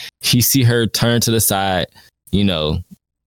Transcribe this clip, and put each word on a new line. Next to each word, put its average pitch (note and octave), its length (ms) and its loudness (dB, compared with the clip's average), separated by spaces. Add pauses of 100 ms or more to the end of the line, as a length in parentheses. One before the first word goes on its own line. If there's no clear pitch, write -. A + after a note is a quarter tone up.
(220)
he - 200 0
see C3 220 2
her A#2 240 2
turn A#2 340 0
to A#2 100 -2
the A2+ 100 0
side, F#2+ 460 -2 (440)
you G2+ 140 2
know, E2 360 -2 (460)